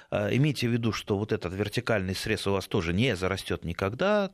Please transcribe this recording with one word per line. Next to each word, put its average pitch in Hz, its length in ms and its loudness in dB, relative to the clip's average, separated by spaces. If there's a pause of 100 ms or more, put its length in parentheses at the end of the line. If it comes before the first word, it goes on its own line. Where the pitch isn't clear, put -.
(120)
а, 101 200 0
имейте 127 380 2
в - 20 2
виду, 117 220 2
что - 240 -2
вот 104 140 -2
этот 92 220 -2
вертикальный 101 640 0
срез 110 300 -2
у 98 60 2
вас 95 160 0
тоже 85 260 0
не 110 220 2
зарастёт 92 500 -2
никогда, 175 680 0